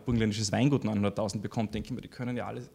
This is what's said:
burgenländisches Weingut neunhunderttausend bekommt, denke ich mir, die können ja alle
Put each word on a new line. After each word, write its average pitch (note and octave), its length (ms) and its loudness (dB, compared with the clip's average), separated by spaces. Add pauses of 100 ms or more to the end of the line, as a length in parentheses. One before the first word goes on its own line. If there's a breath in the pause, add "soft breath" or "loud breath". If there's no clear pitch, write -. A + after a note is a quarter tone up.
burgenländisches A2 480 2
Weingut B2 320 4
neunhunderttausend G#2 580 0
bekommt, G#2 320 -2
denke A2 140 -4
ich C3+ 60 -6
mir, A#2 80 -8
die - 80 -12
können B2 260 -6
ja G#2 120 -6
alle A#2+ 160 -8 (120)